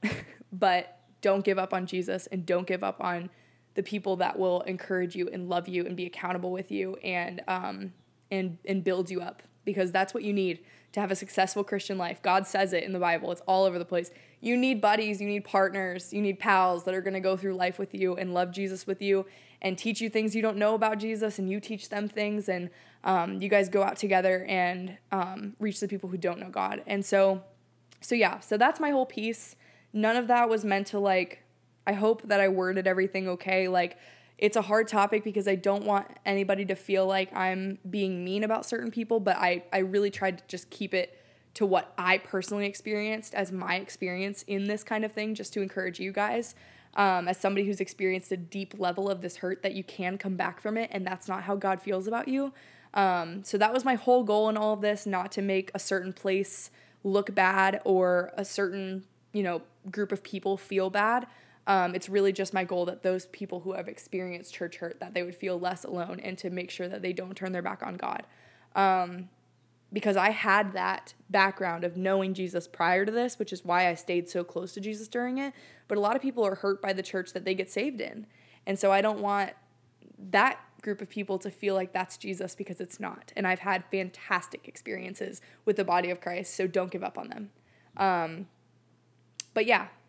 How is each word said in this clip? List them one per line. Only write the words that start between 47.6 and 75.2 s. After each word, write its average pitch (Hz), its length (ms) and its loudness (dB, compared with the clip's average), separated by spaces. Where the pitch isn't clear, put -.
who's 196 160 -2
experienced 185 520 -2
a 185 40 -2
deep 190 400 -8
level 196 320 0
of 185 120 -2
this 180 160 -8
hurt 185 260 -6
that 196 120 -2
you 190 100 -6
can 185 340 -6
come 196 160 -4
back 180 260 -4
from 214 160 -2
it, 226 160 -2
and 190 140 -4
that's 185 220 -8
not 185 160 -4
how 196 100 0
God 190 260 0
feels 190 280 -2
about 233 180 -2
you. 269 260 -2
Um, 180 520 2
so - 140 -4
that 214 140 6
was 247 120 0
my 262 100 4
whole 247 300 6
goal 214 240 4
in 220 80 2
all 214 160 2
of 202 80 -2
this, 208 260 0
not 190 260 -2
to 196 100 -2
make 190 320 0
a 196 40 -4
certain 190 340 -2
place - 580 -2
look 196 300 2
bad 190 500 4
or 180 520 4
a 190 80 -4
certain, 190 600 -4
you 208 120 0
know, 170 180 -2
group 202 200 -2
of 196 140 -4
people 190 320 -2
feel 190 340 0
bad. 226 360 2
Um, 180 280 4
it's - 140 -6
really 196 240 4
just 190 200 -4
my 185 120 0
goal 180 220 0
that 180 160 -8
those 185 240 0
people 180 340 -10
who 185 120 -8
have 185 160 -6
experienced 180 640 -8
church 170 240 -8
hurt, 170 240 -10
that 180 140 -12
they 180 80 0
would 175 120 -8
feel 185 240 -4
less 180 260 -4
alone, 175 360 -6
and 185 180 -8
to 180 120 -6
make 180 200 -6
sure 180 180 -6
that 196 140 -8
they 180 100 -2
don't 185 220 -8
turn 185 180 -6
their 180 100 -4
back 190 200 -6
on 180 140 -8
God. - 300 -6
Um, 180 540 2
because 202 240 2
I 196 140 6
had 208 420 4
that 185 420 -4
background 190 540 2
of 175 120 -2
knowing 190 380 2
Jesus 175 320 -4
prior 180 380 2
to 214 80 -2
this, 240 260 0
which 208 140 -4
is 180 120 -10
why 180 240 4
I 170 60 2
stayed 175 340 -2
so 175 140 -2
close 175 320 -8
to 202 60 -10
Jesus 214 280 -8
during 247 300 -4